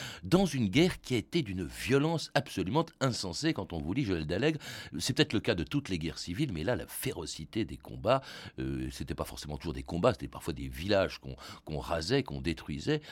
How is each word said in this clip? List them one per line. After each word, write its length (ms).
dans 200
une 240
guerre 320
qui 140
a 20
été 260
d'une 220
violence 680
absolument 500
insensée. 540
Quand 180
on 60
vous 160
lit 100
Joël 220
Dallègue, 320
c'est 180
peut-être 160
le 80
cas 140
de 100
toutes 240
les 100
guerres 200
civiles, 340
mais 120
là, 120
la 100
férocité 800
des 140
combats, 420
euh, 320
c'était 240
pas 100
forcément 320
toujours 180
des 80
combats, 300
c'était 160
parfois 240
des 160
villages 500
qu'on, 180
qu'on 140
rasait, 440
qu'on 200
détruisait, 580